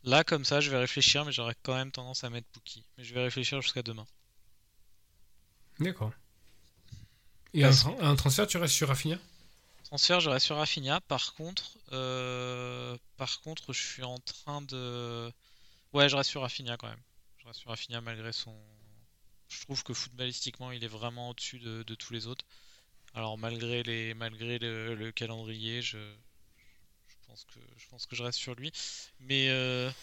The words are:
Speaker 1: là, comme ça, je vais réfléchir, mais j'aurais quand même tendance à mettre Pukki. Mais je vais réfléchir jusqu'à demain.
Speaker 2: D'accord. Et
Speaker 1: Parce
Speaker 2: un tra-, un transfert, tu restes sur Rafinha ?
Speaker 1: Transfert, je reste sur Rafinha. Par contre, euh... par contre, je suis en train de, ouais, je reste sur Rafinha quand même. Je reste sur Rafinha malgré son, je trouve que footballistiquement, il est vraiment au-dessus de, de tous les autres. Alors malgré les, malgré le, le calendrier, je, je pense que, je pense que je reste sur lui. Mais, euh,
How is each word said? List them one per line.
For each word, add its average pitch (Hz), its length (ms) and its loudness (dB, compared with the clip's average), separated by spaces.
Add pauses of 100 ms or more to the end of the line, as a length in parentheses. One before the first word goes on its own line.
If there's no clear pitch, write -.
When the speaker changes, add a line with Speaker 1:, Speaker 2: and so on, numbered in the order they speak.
Speaker 1:
là, 135 180 8
comme 147 220 2
ça, 147 160 4
je 147 100 2
vais 131 80 4
réfléchir, 139 460 6
mais 147 80 -4
j'aurais 117 320 -2
quand 131 100 0
même 131 160 -2
tendance 127 320 -8
à 123 80 -6
mettre 117 220 -8
Pukki. - 320 -16 (140)
Mais 123 40 -18
je 117 120 -14
vais 127 100 2
réfléchir 131 380 0
jusqu'à - 200 0
demain. 113 240 -8 (1700)
Speaker 2:
D'accord. 147 320 -2 (1400)
Et 151 100 6
Speaker 1:
Parce 135 220 10
Speaker 2:
un 143 60 2
tra-, 254 140 -2
un 147 100 8
transfert, 139 320 4
tu 185 120 0
restes 165 160 4
sur 151 120 4
Rafinha ? 156 320 0 (680)
Speaker 1:
Transfert, 175 360 4
je 160 100 2
reste 131 160 4
sur 151 100 0
Rafinha. 151 460 0
Par - 320 -2
contre, 170 440 -8 (140)
euh... 123 1040 -4 (200)
par - 260 -4
contre, 156 300 -10
je - 80 -4
suis - 220 -6
en 127 160 -8
train - 440 -8
de, 120 680 -6 (640)
ouais, 143 160 10
je 139 80 6
reste 139 140 2
sur 143 120 -4
Rafinha 120 340 -6
quand 117 120 -12
même. 113 140 -14 (360)
Je - 80 -20
reste 117 140 -16
sur 117 100 -16
Rafinha 117 300 -6
malgré 113 320 -8
son, 110 220 -8 (920)
je - 120 -14
trouve - 240 -6
que 123 100 -6
footballistiquement, 127 800 -6
il 120 100 -8
est 113 60 -6
vraiment 120 420 -6
au-dessus 120 300 -8
de, 113 240 -8
de 110 100 -8
tous - 180 -12
les 113 140 -6
autres. 123 180 -10 (680)
Alors 110 240 -6
malgré 117 460 -2
les, 113 300 -4
malgré 117 440 -6
le, 113 380 -4
le 110 160 -6
calendrier, 113 680 -6
je, 113 180 -6 (1080)
je - 80 -20 (140)
pense 117 160 -20
que, - 160 -20 (160)
je 117 120 -20
pense 123 180 -12
que 123 100 -8
je 120 80 -2
reste 120 140 0
sur 123 180 -6
lui. 139 160 -8 (480)
Mais, 135 300 4
euh, 127 420 2 (100)